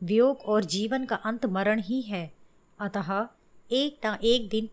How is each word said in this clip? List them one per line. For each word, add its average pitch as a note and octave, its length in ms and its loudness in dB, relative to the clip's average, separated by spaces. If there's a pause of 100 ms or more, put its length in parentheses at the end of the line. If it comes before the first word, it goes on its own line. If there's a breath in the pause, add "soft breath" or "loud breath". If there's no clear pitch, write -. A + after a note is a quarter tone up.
वियोग A#3 380 4
और G#3+ 240 2
जीवन G#3+ 400 -2
का A3+ 120 -4
अंत A3+ 300 -4
मरण G3+ 340 0
ही A#3 220 -4
है। F#3 300 -8 (480)
अतः G3+ 480 -2 (440)
एक C#4+ 320 0
ना G#3+ 200 -2
एक A#3 240 4
दिन A3 240 -2